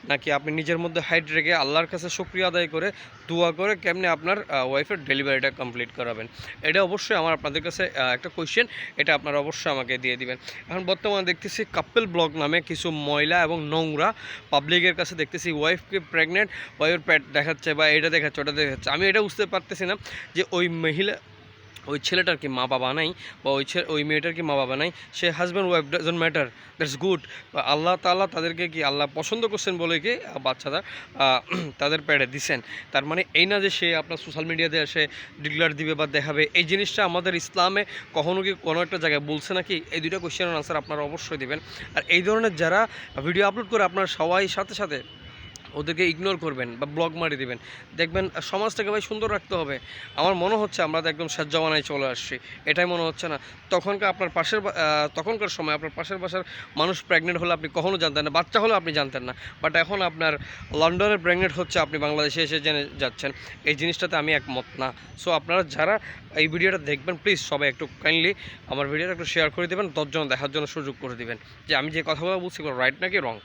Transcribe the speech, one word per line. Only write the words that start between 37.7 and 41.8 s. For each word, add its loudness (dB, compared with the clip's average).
কখনো 0
কি 0
কোনো 0
একটা -2
জায়গায় 2
বলছে -4
নাকি? -2
এই -4
দুইটা -4
কোশ্চেনের -2
আনসার -2
আপনারা -4
অবশ্যই -6
দিবেন। -4